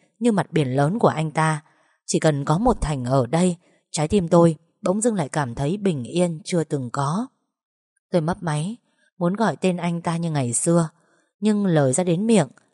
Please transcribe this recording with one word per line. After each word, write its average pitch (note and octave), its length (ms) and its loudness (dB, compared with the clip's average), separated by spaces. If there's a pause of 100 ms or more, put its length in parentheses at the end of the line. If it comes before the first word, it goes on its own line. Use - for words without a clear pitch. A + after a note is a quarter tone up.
(180)
như A#3 140 2
mặt F#3 200 -2
biển C3+ 240 0
lớn D3+ 220 2
của G3+ 100 4
anh D#3 220 -2
ta, D#3 320 0 (440)
chỉ F3 120 0
cần D3 260 0
có D#3 140 0
một A3+ 220 0
Thành C#3+ 240 -4
ở B2+ 220 2
đây, E3+ 300 0 (340)
trái D3+ 180 -4
tim F#3 200 0
tôi E3+ 280 6 (260)
bỗng F#3+ 180 0
dưng A3 140 0
lại D#3+ 140 -2
cảm C3 260 -4
thấy C#3+ 220 -2
bình F#3 280 -2
yên E3 400 -2
chưa E3+ 200 -2
từng C3 280 -6
có. D#3 340 -4 (880)
Tôi F3+ 80 2
mấp E3 220 -4
máy, E3 340 -4 (420)
muốn F3 160 0
gọi G#3+ 220 0
tên F#3 200 0
anh E3+ 260 -4
ta E3+ 140 -2
như E3+ 140 -4
ngày C3 220 -2
xưa, E3+ 360 2 (520)
nhưng G#3 260 0
lời D3 260 2
ra F3+ 120 2
đến F3+ 220 0
miệng G#3 220 4 (260)